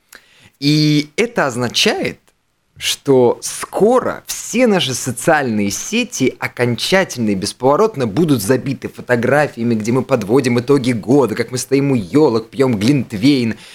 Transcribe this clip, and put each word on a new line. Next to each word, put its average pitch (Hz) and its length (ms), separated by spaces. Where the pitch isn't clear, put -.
И 151 580
это 208 300
означает, 131 720
что - 640
скоро - 840
все - 400
наши 165 280
социальные 117 760
сети - 680
окончательно 123 880
и 104 60
бесповоротно 135 720
будут 135 340
забиты 117 480
фотографиями, 120 840
где 110 180
мы 127 100
подводим 120 580
итоги 131 320
года, 113 420
как 117 160
мы 127 80
стоим 139 320
у 135 40
ёлок, 113 540
пьём 131 300
глинтвейн, 117 800